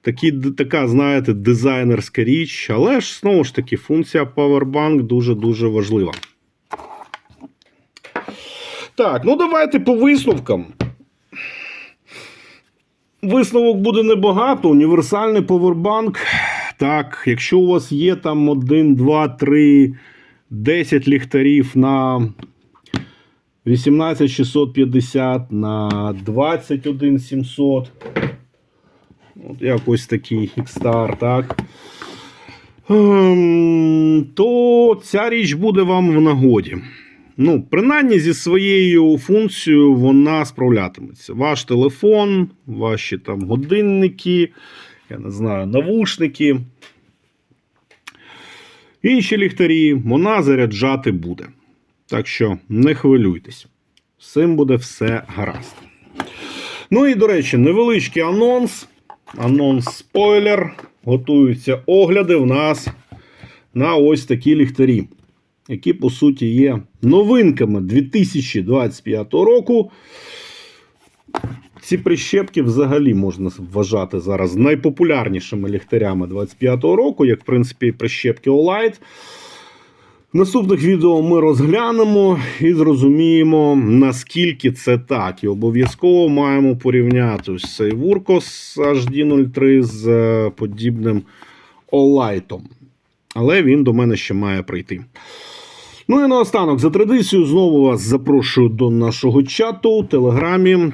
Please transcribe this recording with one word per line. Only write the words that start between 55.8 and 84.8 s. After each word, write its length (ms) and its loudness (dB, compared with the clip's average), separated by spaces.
Ну 160 4
і, 80 2
до 120 2
речі, 300 0
невеличкий 640 0
анонс. 640 -2
Анонс-спойлер. 1300 0
Готуються 840 0
огляди 500 2
в 100 0
нас 420 0
на 220 0
ось 300 2
такі 300 0
ліхтарі, 520 0
які, 260 -4
по 160 -2
суті, 380 0
є 320 0
новинками 800 2
дві 200 0
тисячі 600 -2
двадцять 420 -2
п'ятого 420 -2
року. 460 0
Ці 160 -4
прищепки 640 -2
взагалі 520 0
можна 380 -4
вважати 460 -4
зараз 360 -4
найпопулярнішими 1120 -2
ліхтарями 580 -4
двадцять 300 -10
п'ятого 380 0
року, 300 0
як, 160 0
в 20 -20
принципі, 440 -2
і 40 0
прищепки 580 -6
Olight. 440 0
В 40 0
наступних 460 0
відео 380 2
ми 180 2
розглянемо 1000 2
і 140 2
зрозуміємо, 1000 4
наскільки 960 0
це 260 0